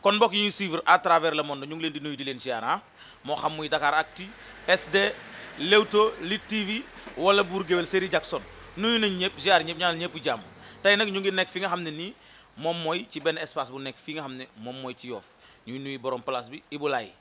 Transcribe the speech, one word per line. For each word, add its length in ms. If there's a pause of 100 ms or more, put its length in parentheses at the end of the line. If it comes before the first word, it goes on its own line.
Kon 140
mbokk 160
yi 100
ñuy 80
suivre 360
à 120
travers 360
le 80
monde, 240
ñu 100
ngi 60
leen 100
di 80
nuyu, 160
di 80
leen 140
ziar, 260
ah. 160 (420)
Moo 140
xam 180
muy 140
Dakar 260
Actu, 300 (420)
S 240
D, 220 (460)
Leewtoo, 640
Lutte 260
T 160
V 180 (360)
wala 240
Bour 220
Gueweul, 220
Série 240
Jackson. 300 (380)
Nuyu 200
nañ 200
ñëpp, 200
ziar 240
ñëpp, 140
ñaanal 220
ñëpp 260
jàmm. 160 (420)
Tey 140
nag 120
ñu 120
ngi 100
nekk 200
fi 100
nga 80
xam 140
ne 80
nii 240 (420)
moom 240
mooy 300
ci 100
benn 160
espace 340
bu 80
nekk 200
fi 160
nga 80
xam 140
ne 200
moom 240
mooy 160
ci 120
Yoff. 180 (400)
Ñuy 120
nuyu 200
borom 240
place 260
bi, 220
Ibou 180
Laye. 320